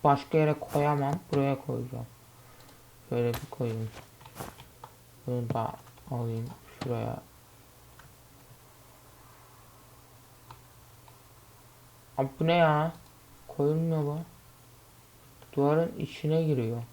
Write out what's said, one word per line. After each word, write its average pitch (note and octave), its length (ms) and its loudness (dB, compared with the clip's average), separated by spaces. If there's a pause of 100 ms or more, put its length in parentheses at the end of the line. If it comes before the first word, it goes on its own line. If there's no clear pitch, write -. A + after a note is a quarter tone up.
başka C#3+ 340 4
yere D3+ 160 4
koyamam. C#3+ 600 0 (180)
Buraya C#3 340 0
koyacağım. B2 400 -6 (1000)
Şöyle A#2+ 260 0
bir - 160 -8
koyayım. A2+ 380 -4 (1400)
Bunu B2 240 -2
da A2+ 220 -2 (380)
alayım A#2 380 -4 (340)
şuraya. A#2 400 -4 (4000)
Abi C3+ 100 0 (120)
bu D#3 60 2
ne E3 80 4
ya? D#3+ 380 4 (560)
Koyulmuyor D#3 560 2
bu. D3 140 -2 (1300)
Duvarın D3+ 460 2
içine D#3 440 -2
giriyor. A#2+ 400 0 (100)